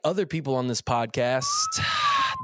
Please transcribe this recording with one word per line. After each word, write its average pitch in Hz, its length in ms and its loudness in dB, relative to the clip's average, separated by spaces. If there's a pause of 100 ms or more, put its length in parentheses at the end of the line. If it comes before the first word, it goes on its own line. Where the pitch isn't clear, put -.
other 185 220 0
people 139 300 -2
on 127 120 0
this 120 140 -2
podcast. 123 640 0 (320)
<sighs> - 80 -2 (580)